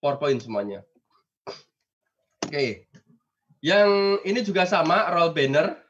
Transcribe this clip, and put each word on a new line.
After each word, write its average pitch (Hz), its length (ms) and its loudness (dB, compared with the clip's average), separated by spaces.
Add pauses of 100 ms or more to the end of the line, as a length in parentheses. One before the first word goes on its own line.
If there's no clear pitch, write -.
PowerPoint 139 400 -2
semuanya. 101 400 -8 (1600)
Oke, 131 420 -4 (760)
yang 202 580 2
ini 220 220 -2
juga 185 240 0
sama, 175 420 2
roll 170 220 2
banner. 147 580 0